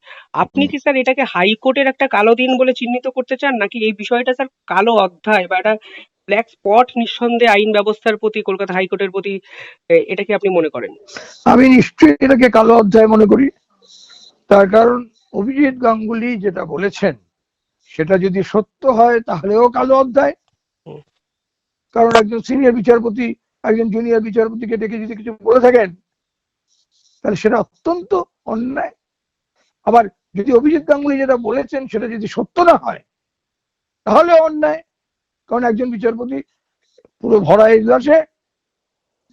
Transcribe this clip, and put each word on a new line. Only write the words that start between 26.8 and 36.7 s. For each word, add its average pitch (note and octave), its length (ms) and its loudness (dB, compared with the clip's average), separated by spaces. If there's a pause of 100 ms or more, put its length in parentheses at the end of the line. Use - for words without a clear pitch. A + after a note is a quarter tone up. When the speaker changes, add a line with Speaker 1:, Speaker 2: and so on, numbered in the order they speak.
Speaker 2:
তাহলে G#3 140 -4
সেটা G#3+ 220 0
অত্যন্ত F4+ 640 -6 (240)
অন্যায়। B3 460 -8 (960)
আবার A3 200 4 (300)
যদি G3+ 180 -4
অভিজিৎ D4 340 2
গাঙ্গুলি C#4+ 300 -2
যেটা C4 200 0
বলেছেন, C4 500 -6
সেটা A3+ 200 -8
যদি A3 200 -10
সত্য - 340 -6
না E4+ 120 6
হয়, - 300 -4 (1000)
তাহলে D#4+ 300 2
অন্যায়। D#4 500 0 (640)
কারণ A#3+ 160 -4
একজন A#3+ 280 -4
বিচারপতি A#3+ 500 -6 (800)